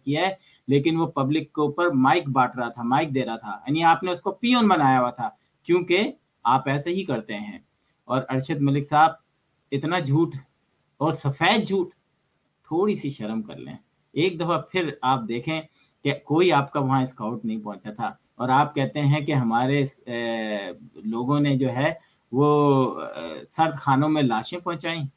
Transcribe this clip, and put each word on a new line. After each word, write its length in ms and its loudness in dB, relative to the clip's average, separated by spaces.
किया 200 0
है, 140 -4
लेकिन 280 4
वो 80 2
public 440 -2
के 120 -2
ऊपर 300 0
mic 380 4
बांट 280 2
रहा 120 -4
था, 140 -10
mic 280 0
दे 100 0
रहा 160 -4
था, 300 -12
यानी 140 0
आपने 300 4
उसको 200 -4
पियोन 360 2
बनाया 320 4
हुआ 120 2
था, 280 -8
क्योंकि 540 0
आप 220 4
ऐसे 240 -2
ही 120 -2
करते 300 -6
हैं। 320 -12
और 140 0
अरशद 400 -4
मलिक 260 0
साहब, 320 4
इतना 260 -2
झूठ 360 0
और 120 0
सफ़ेद 520 0
झूठ, 220 -2
थोड़ी 240 2
सी 160 -6
शर्म 300 -6
कर 160 -14
लें। 200 -14
एक 220 0
दफ़ा 200 0
फिर 460 -4
आप 160 2
देखें 420 -4
कि 80 2
कोई 380 2
आपका 300 2
वहाँ 260 2
scout 400 -8
नहीं 160 -4
पहुँचा 300 -12
था 280 -8
और 100 -2
आप 260 2
कहते 240 -2
हैं 260 2
कि 60 -2
हमारे, 580 2
ए, 680 -6
लोगों 340 0
ने 180 2
जो 120 0
है 300 -2
वो, 680 4
ए, 480 -10
सर्द 300 0
खानों 280 2
में 160 2
लाशें 380 -2
पहुँचाई। 560 -6